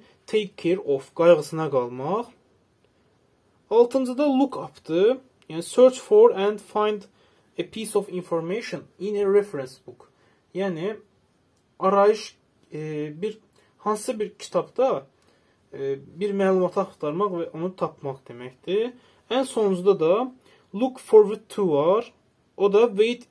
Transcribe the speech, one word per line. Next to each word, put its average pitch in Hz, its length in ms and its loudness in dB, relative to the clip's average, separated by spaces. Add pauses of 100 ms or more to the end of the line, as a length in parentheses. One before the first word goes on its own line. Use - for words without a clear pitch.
(260)
take 214 300 -2
care 175 240 -2
of, 135 360 -4
qayğısına 160 560 2
qalmaq. 135 600 -4 (1400)
Altıncıda 247 580 2
look 269 280 0
up'dır. 185 600 -2 (300)
Yəni 160 140 -8
search 254 380 4
for 214 360 6
and 202 240 -2
find 214 480 -4 (500)
a 175 60 -6
piece 220 320 -8
of 196 120 -2
information 175 760 -6 (140)
in 202 180 -6
a 202 160 -2
reference 196 540 -2
book. - 240 -20 (440)
Yəni 190 420 -6 (840)
arayış, 202 580 2 (360)
e, 151 400 -8 (100)
bir 214 160 -6 (400)
hansısa 208 400 -4
bir 202 160 -8
kitabda, 185 720 -2 (680)
e, 139 240 -6 (240)
bir 202 140 -4
məlumatı 190 460 0
axtarmaq 185 520 -4
və 170 140 -6 (100)
onu 180 200 -6
tapmaq 143 520 -8
deməkdir. 175 640 -8 (380)
Ən 262 140 0
sonuncuda 196 560 0
da 208 320 0 (420)
look 254 260 -4
forward 208 480 4
to 196 200 -2
var. 165 440 2 (440)
O 196 160 2
da 220 160 6
wait 226 420 -2